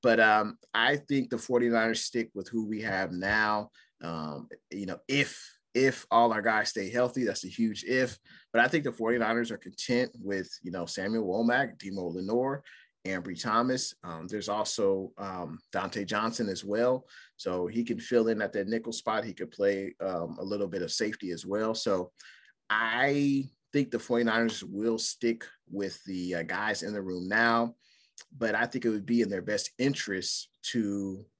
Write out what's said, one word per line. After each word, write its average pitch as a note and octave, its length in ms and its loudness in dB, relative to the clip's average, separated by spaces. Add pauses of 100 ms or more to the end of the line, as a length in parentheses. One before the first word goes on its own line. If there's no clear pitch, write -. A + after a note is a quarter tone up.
But, A2+ 180 6
um, G#2+ 380 6 (160)
I A#2+ 220 4
think C#3+ 340 0
the B2 80 -2
forty-niners A#2 640 2
stick A2+ 300 -2
with G2 160 -8
who A2+ 160 -2
we G#2+ 160 -4
have F#2+ 300 -2
now. G#2+ 600 0 (300)
Um, D#2 460 -8 (240)
you G2 140 -8
know, F#2 220 -8
if, C#3 300 0 (360)
if C3 360 2
all A#2 220 6
our G#2+ 100 0
guys G#2+ 280 2
stay G2 200 -4
healthy, B2 360 0
that's - 180 -2
a F#2 60 -8
huge A2 340 0
if. B2+ 340 0 (360)
But A2+ 80 6
I B2+ 80 6
think D#3 160 2
the B2 80 -4
forty-niners A2+ 580 0
are G#2 60 -8
content A#2+ 580 -2
with, F#2+ 340 -4 (140)
you F2+ 80 -8
know, E2+ 140 -4
Samuel G#2 420 -2
Womack, A#2 500 2
Demo F#2+ 300 -6
Lenoir, A2+ 560 -2 (420)
Ambry F#2 340 -6
Thomas. A#2+ 540 0 (100)
Um, E2 240 -10
there's G#2 220 -6
also, G2 680 0
um, F2+ 400 -8 (120)
Dante G2 320 -4
Johnson A2 460 -2
as F#2+ 160 -6
well. A#2+ 400 0 (320)
So F2+ 300 -2
he A#2 160 -2
can A#2 160 -2
fill A2+ 280 2
in G#2+ 140 0
at G2+ 120 -2
that G2+ 140 -2
nickel A2+ 260 -2
spot. A2 300 -2
He G#2+ 100 -8
could - 180 -8
play, G2 500 0
um, E2+ 380 -4
a F#2 40 -6
little G2+ 240 -2
bit F#2 140 -4
of E2+ 100 -2
safety - 380 -2
as E2 160 -6
well. G#2+ 300 0
So F#2 360 0 (600)
I C3+ 800 2 (220)
think C#3+ 200 2
the A2+ 80 0
forty-niners A#2 640 2
will G#2+ 340 -2
stick A#2 480 -2 (260)
with F#2+ 340 -6
the, F2+ 300 -4
uh, E2 80 -2
guys F#2+ 400 -4
in G#2 100 -6
the G#2 80 -4
room F2+ 260 -6
now, A#2 480 4 (600)
but A2 160 0
I A#2 140 2
think B2 180 -4
it A2+ 40 4
would G#2+ 160 -2
be A#2+ 160 2
in G2+ 80 2
their F#2+ 120 -4
best G2+ 380 -4
interest B2 680 -2 (220)
to G2+ 540 -2 (140)